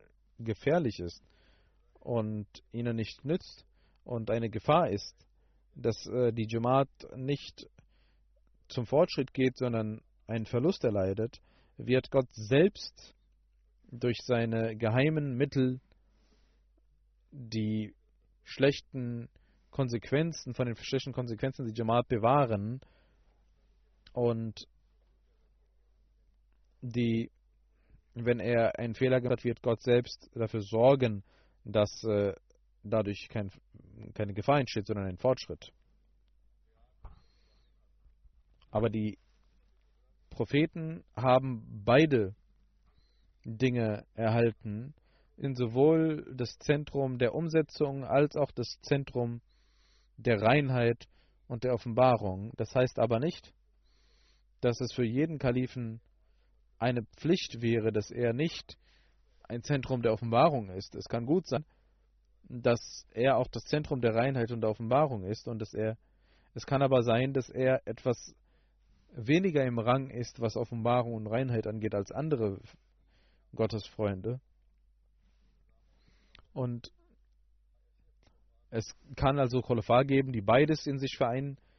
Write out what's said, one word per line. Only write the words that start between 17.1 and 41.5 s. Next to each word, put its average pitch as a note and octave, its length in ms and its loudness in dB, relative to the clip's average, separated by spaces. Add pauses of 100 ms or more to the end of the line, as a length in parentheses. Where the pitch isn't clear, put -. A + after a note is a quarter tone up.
die A2 640 -4 (500)
schlechten B2 840 -2 (400)
Konsequenzen, C3 840 -2
von B2+ 140 -2
den A2+ 80 -4
schlechten - 380 -4
Konsequenzen B2 520 -6
die A2 120 -8
Jamaat A#2 300 2
bewahren A#2 760 2 (1300)
und A2+ 540 -2 (2250)
die, A#2 500 -2 (840)
wenn A#2+ 260 0
er A2+ 400 2
einen A#2 160 -4
Fehler B2+ 260 2
gemacht B2 180 0
hat, - 60 -6
wird A#2 160 -2
Gott A#2 200 0
selbst - 520 0
dafür A2+ 280 -4
sorgen, A2+ 640 4 (400)
dass, G#2+ 400 0
äh, G2+ 300 2 (500)
dadurch G#2 460 -2
kein, G2+ 220 -6 (640)
keine G2+ 200 -4
Gefahr C#3 260 2
entsteht, A#2 280 -4
sondern G#2 180 -4
ein F#2 120 -6
Fortschritt. - 540 -2 (3000)
Aber A2 180 2
die G#2+ 280 -4 (1120)
Propheten D#3+ 720 -2 (120)
haben A#2+ 720 0